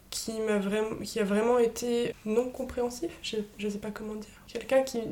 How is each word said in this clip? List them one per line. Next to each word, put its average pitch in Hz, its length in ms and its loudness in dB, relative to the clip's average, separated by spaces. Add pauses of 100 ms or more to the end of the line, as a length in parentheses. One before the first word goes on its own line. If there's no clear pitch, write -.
qui - 320 -6
m'a 214 180 2
vraim-, 214 440 0
qui 214 160 -4
a 208 40 2
vraiment 214 360 4
été 240 540 2 (120)
non 233 240 2
compréhensif, 247 640 -4 (100)
je, - 160 -6 (200)
je 208 120 -2
sais 202 80 -4
pas 208 140 -6
comment 214 240 -8
dire. 214 140 -10 (180)
Quelqu'un 262 360 2
qui, 254 160 -4 (120)